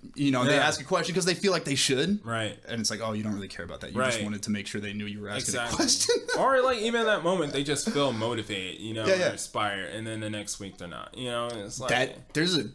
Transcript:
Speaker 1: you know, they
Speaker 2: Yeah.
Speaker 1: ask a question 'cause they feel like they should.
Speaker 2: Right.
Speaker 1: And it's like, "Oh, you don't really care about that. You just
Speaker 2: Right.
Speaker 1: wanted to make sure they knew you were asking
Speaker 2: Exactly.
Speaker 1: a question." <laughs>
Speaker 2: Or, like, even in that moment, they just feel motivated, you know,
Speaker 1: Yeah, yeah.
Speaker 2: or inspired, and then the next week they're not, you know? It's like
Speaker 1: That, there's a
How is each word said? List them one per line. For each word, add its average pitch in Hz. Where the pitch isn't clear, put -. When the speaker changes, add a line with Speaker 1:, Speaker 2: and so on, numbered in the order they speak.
Speaker 1:
you 143
know, 127
they 147
Speaker 2:
Yeah. 139
Speaker 1:
ask 151
a -
question 175
'cause 175
they 180
feel 190
like 165
they 143
should. 151
Speaker 2:
Right. 113
Speaker 1:
And 113
it's 104
like, 107
"Oh, 110
you 107
don't 107
really 98
care -
about 76
that. -
You 120
just 123
Speaker 2:
Right. 104
Speaker 1:
wanted 104
to -
make 101
sure 107
they 101
knew 104
you 104
were 101
asking 104
Speaker 2:
Exactly. 120
Speaker 1:
a -
question." 339
<laughs> 480
Speaker 2:
Or, 262
like, 254
even 233
in 220
that 196
moment, 170
they 139
just 139
feel 143
motivated, 107
you 110
know, 113
Speaker 1:
Yeah, 190
yeah. 180
Speaker 2:
or 104
inspired, 98
and 110
then 110
the 107
next 104
week 98
they're 90
not, 65
you 127
know? 120
It's 110
like 131
Speaker 1:
That, -
there's 170
a 120